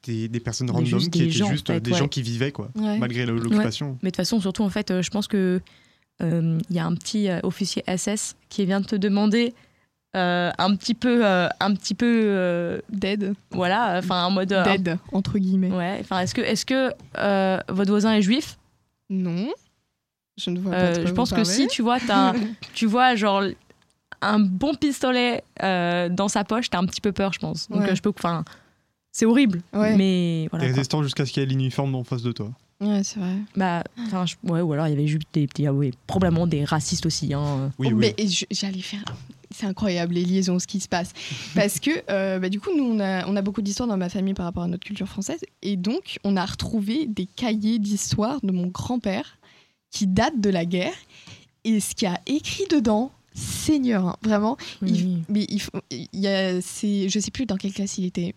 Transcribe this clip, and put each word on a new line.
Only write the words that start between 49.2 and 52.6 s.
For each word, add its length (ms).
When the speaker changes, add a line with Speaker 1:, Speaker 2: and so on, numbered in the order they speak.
Speaker 3:
qui 160
datent 360
de 80
la 160
guerre. 260
Et 160
ce 140
qu'il 140
y 20
a 160
écrit 420